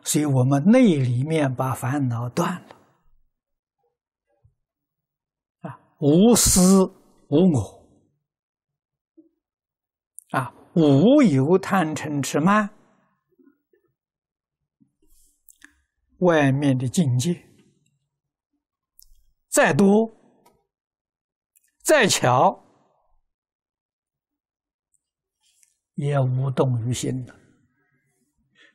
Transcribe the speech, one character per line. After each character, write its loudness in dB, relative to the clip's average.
所 -4
以 -2
我 0
们 -2
内 4
里 -2
面 -2
把 -6
烦 -6
恼 -6
断 -6
了。 -20
啊， -18
无 4
私 2
无 2
我。 -6
啊， -6
无 4
有 2
贪 -4
嗔 -8
痴 -4
慢， 0
外 2
面 -2
的 -6
境 -2
界 -6
再 0
多 2
再 2
巧， 0
也 -4
无 -2
动 -4
于 -6
心 -8
的， -20